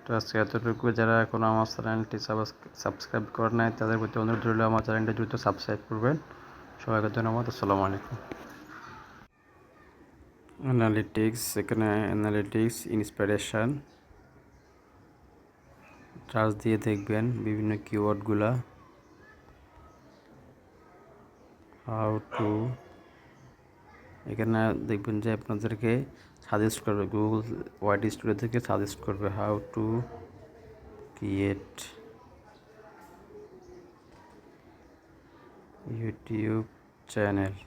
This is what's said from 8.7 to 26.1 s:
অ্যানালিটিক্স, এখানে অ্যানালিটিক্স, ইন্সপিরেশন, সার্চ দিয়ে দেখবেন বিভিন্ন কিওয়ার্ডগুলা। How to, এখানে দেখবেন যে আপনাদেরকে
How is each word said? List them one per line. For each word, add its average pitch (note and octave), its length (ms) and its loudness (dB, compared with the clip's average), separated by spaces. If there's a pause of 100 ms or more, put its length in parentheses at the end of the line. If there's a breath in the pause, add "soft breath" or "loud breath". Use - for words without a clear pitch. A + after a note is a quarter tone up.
অ্যানালিটিক্স, A2+ 760 4 (180)
এখানে G#2+ 260 2 (220)
অ্যানালিটিক্স, G#2 680 2 (180)
ইন্সপিরেশন, G#2 720 0 (2750)
সার্চ A2 200 4 (100)
দিয়ে A2 160 4 (100)
দেখবেন G#2+ 380 0 (200)
বিভিন্ন G#2+ 260 0 (160)
কিওয়ার্ডগুলা। G#2 640 2 (3250)
How A2 240 0 (240)
to, G#2+ 140 2 (1800)
এখানে A2 280 2 (300)
দেখবেন G#2+ 340 -2
যে A2+ 140 0
আপনাদেরকে A2+ 540 -2 (560 loud breath)